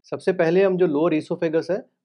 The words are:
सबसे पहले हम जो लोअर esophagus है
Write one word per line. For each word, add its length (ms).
सबसे 300
पहले 300
हम 140
जो 100
लोअर 260
esophagus 580
है 120